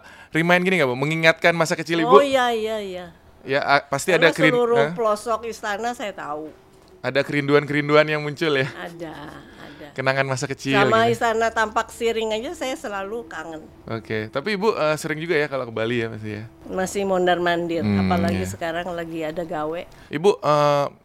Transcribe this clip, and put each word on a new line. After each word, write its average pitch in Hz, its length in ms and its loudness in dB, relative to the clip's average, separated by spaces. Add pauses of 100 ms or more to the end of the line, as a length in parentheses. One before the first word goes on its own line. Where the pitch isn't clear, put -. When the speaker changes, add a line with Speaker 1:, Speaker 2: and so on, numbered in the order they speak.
(300)
Speaker 1:
remind 175 360 2
gini 185 160 2
nggak, 131 80 2
Bu? 123 80 -4
Mengingatkan 160 560 2
masa 165 240 0
kecil 165 240 -2
Ibu? 151 100 2
Speaker 2:
Oh, - 60 10
iya, 269 320 4
iya, 220 300 -4
iya. 180 260 -10 (360)
Speaker 1:
Ya, 135 200 0
ah, 143 180 4
pasti - 300 -4
Speaker 2:
Karena 165 160 6
Speaker 1:
ada 156 80 6
kerin-, 165 160 4
Speaker 2:
seluruh 240 300 2
Speaker 1:
eh? 151 120 2
Speaker 2:
pelosok 220 540 -2
istana 220 480 -6
saya 220 160 -8
tahu. 151 400 -10 (480)
Speaker 1:
Ada 131 240 0
kerinduan-kerinduan 147 800 4
yang 151 140 0
muncul, 151 340 -2
ya? 131 140 2
Speaker 2:
Ada, 165 480 -12 (480)
ada. - 320 -18
Speaker 1:
Kenangan 135 320 0
masa 131 200 -2
kecil 135 280 -4
Speaker 2:
Sama 226 320 4
Speaker 1:
gitu. 233 80 2
Speaker 2:
istana 226 340 0
Tampak 220 400 -2
Siring 220 460 -2
aja 233 180 -4
saya 262 220 -6
selalu 208 500 -8
kangen. 160 380 -12 (240)
Speaker 1:
Oke, 110 420 -6
tapi 165 300 -4
Ibu, 208 160 0
eh, 151 240 0
sering 156 240 -6
juga 170 160 0
ya 147 80 0
kalau 135 160 -4
ke 117 80 -8
Bali 113 320 0
ya, 113 80 -4
pasti 110 220 -10
ya? 104 120 -10 (220)
Speaker 2:
Masih 185 400 -4
mondar-mandir, 175 720 2
Speaker 1:
Hmm, 185 220 2
Speaker 2:
apalagi 185 400 0
Speaker 1:
iya. 95 80 -4
Speaker 2:
sekarang 170 400 -6
lagi 165 320 -6
ada 160 180 -6
gawe. 160 400 -6 (300)
Speaker 1:
Ibu, 165 260 4
eh, 147 480 4 (200)